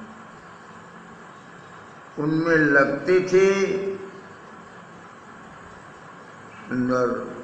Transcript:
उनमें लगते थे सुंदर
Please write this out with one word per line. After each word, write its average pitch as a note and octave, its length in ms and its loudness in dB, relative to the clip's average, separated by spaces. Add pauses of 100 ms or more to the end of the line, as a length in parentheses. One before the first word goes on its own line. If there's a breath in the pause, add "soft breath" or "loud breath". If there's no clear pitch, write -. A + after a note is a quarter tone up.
(2250)
उनमें D#3+ 380 2
लगते C#3+ 640 4
थे F#3+ 560 2 (3000)
सुंदर B2 760 -2